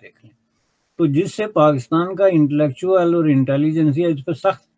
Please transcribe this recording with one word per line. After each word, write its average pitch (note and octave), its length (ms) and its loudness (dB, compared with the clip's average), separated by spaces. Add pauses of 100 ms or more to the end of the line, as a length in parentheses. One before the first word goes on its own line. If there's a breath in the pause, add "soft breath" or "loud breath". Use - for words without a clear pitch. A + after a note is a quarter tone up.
देख F2+ 120 -20 (100)
लें, - 100 -20 (640)
तो E3+ 80 0
जिससे F#3 400 -2
पाकिस्तान D#3+ 680 0
का G3 120 2
intellectual E3+ 880 0
और D#3+ 140 0
इंटेलिजेंसिया D3 800 0
इस D3 120 -4
पर E3 140 -6
सख्त - 300 -4 (140)